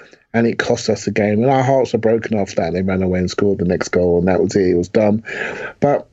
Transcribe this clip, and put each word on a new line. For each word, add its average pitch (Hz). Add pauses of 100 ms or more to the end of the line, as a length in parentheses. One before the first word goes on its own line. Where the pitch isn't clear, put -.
(340)
And 117
it 113
cost -
us 107
the 104
game. 104
And 135
our 131
hearts 131
were 117
broken 110
after 98
that. 82
They 90
ran 95
away 92
and 90
scored 98
the 87
next 87
goal. 87
And 87
that 90
was 92
it. 95
It 87
was 87
done. 107 (560)
But 143